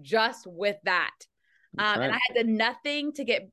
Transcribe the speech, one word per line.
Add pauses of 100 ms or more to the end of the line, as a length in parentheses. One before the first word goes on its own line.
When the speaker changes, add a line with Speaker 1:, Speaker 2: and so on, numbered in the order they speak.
Speaker 1:
just
with
that. (640)
Speaker 2:
That's
Speaker 1:
Um,
and
Speaker 2:
right.
Speaker 1:
I
had
done
nothing
to
get